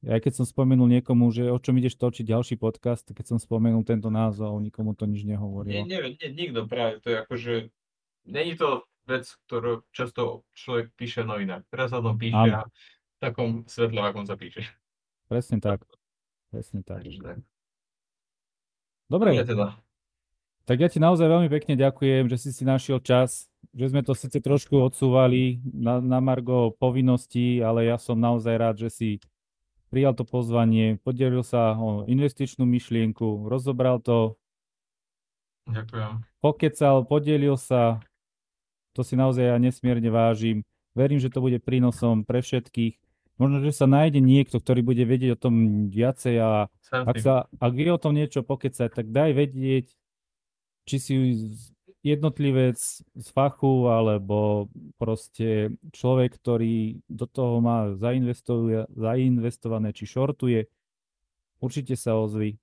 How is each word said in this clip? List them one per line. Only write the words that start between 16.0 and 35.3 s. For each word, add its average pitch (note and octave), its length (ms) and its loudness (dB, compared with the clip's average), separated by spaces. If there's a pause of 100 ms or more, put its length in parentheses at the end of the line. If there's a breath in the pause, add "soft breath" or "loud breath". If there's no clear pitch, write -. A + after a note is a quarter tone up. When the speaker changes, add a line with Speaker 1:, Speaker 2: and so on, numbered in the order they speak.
Speaker 1:
Presne A2 320 -12
tak. G2 180 -14
Speaker 2:
Takže F#2 160 -16
tak. F#2+ 220 -16 (1700)
Speaker 1:
Dobre. F#3 240 2
Speaker 2:
Dobre B2 140 2
teda. G#2 220 -2 (960)
Speaker 1:
Tak B2 140 0
ja E3 100 4
ti E3+ 100 0
naozaj E3 260 4
veľmi E3 240 4
pekne D3 280 0
ďakujem, C3+ 500 2
že B2 120 -2
si C#3 140 -6
si B2+ 120 -8
našiel C3 360 0
čas, B2+ 480 0 (240)
že B2 160 -6
sme C#3 140 0
to C3 100 -2
síce - 240 -4
trošku C#3 420 0
odsúvali B2+ 840 4
na, B2 360 -2
na B2+ 200 2
margo B2+ 540 2
povinností, B2 840 2
ale A#2 260 2
ja A#2 120 0
som A#2+ 180 -4
naozaj A#2 400 0
rád, A2+ 220 2
že A2+ 120 -6
si A2 200 -4 (800)
prijal C3+ 240 2
to A#2 100 -6
pozvanie, A2+ 760 2
podelil B2+ 400 -2
sa A2+ 340 2
o G#2+ 300 -4
investičnú C3 580 -2
myšlienku, A2+ 840 0
rozobral B2+ 520 0
to. A#2 360 0 (1300)